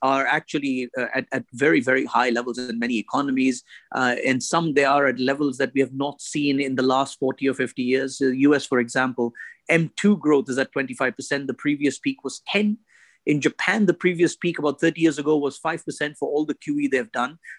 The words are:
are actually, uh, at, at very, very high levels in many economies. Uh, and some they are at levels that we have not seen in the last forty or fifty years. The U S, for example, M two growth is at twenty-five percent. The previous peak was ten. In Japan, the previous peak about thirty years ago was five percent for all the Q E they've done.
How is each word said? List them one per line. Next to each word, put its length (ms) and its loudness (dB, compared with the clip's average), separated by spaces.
are 240 2
actually, 720 -2
uh, 160 -2
at, 160 -4
at 220 -4
very, 280 2
very 240 2
high 260 0
levels 280 -2
in 200 -8
many 200 -2
economies. 640 0
Uh, 220 0
and 160 0
some 320 0
they 100 4
are 220 4
at 140 0
levels 380 0
that 160 -2
we 60 2
have 140 0
not 260 -6
seen 400 -2
in 140 -2
the 80 0
last 360 2
forty 300 -2
or 60 0
fifty 280 -4
years. 360 0
The 200 2
U 160 6
S, 120 -2
for 140 2
example, 520 -2
M 280 2
two 200 4
growth 340 2
is 80 -2
at 140 -2
twenty-five 440 -2
percent. 300 -6
The 80 -4
previous 440 -2
peak 260 -6
was 240 -8
ten. 300 0
In 160 2
Japan, 460 0
the 80 4
previous 420 0
peak 220 -4
about 220 -2
thirty 200 0
years 180 4
ago 200 2
was 180 -4
five 300 -6
percent 320 -6
for 100 -4
all 160 0
the 100 -4
Q 260 -4
E 80 0
they've 240 0
done. 260 -4